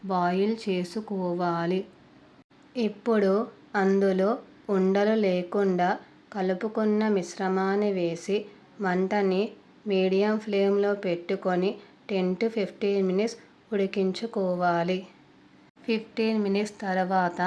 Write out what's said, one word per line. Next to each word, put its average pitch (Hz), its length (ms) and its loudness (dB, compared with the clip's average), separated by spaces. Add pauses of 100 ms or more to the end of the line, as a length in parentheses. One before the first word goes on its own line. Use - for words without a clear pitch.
(120)
బాయిల్ 185 420 2 (120)
చేసుకోవాలి. 180 1120 -2 (1080)
ఇప్పుడు 208 440 2 (480)
అందులో 196 500 4 (440)
ఉండలు 196 380 2 (120)
లేకుండా 180 640 0 (460)
కలుపుకున్న 214 680 0 (140)
మిశ్రమాన్ని 190 720 0 (100)
వేసి 175 380 -2 (480)
మంటని 190 560 0 (500)
మీడియం 190 440 2 (100)
ఫ్లేమ్లో 202 460 2 (140)
పెట్టుకొని 185 680 -2 (400)
టెన్ 185 300 0
to 226 160 2
ఫిఫ్టీన్ 202 540 0
మినిట్స్ 202 260 0 (360)
ఉడికించుకోవాలి. 185 1300 0 (880)
ఫిఫ్టీన్ 220 600 0
మినిట్స్ 202 280 0 (120)
తర్వాత 185 600 0